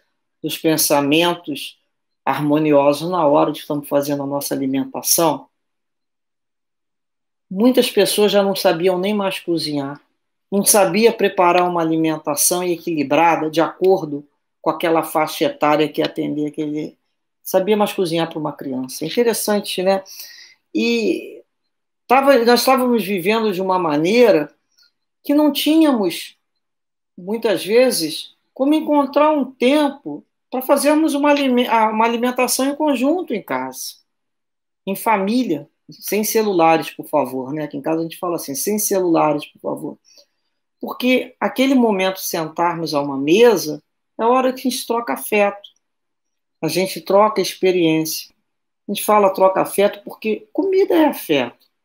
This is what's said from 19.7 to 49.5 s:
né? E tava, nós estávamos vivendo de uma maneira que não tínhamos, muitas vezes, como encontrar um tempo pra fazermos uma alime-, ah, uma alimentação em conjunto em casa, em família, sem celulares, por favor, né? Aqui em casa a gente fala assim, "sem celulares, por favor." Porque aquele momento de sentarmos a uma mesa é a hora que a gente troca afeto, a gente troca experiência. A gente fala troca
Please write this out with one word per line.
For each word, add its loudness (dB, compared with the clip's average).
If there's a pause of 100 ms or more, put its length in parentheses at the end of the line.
né? 2 (720)
E -2 (720)
tava, 6
nós 4
estávamos 2
vivendo -2
de -4
uma 0
maneira 2 (680)
que -2
não 4
tínhamos, 0 (800)
muitas -4
vezes, 0 (180)
como 0
encontrar 2
um 0
tempo -2 (240)
pra -6
fazermos 2
uma 2
alime-, 2
ah, 2
uma 0
alimentação 0
em -2
conjunto -2
em -4
casa, -10 (880)
em -6
família, 0 (180)
sem -4
celulares, 2
por -16
favor, -4
né? -6
Aqui -10
em -8
casa -4
a -4
gente -10
fala -4
assim, -8
"sem -4
celulares, 0
por -20
favor." -10 (840)
Porque -2
aquele 0
momento 2
de -14
sentarmos -4
a 0
uma -4
mesa 2 (380)
é -2
a 2
hora 2
que -6
a 0
gente -6
troca -4
afeto, -2 (920)
a -6
gente -4
troca 2
experiência. -2 (540)
A -6
gente -8
fala 2
troca 2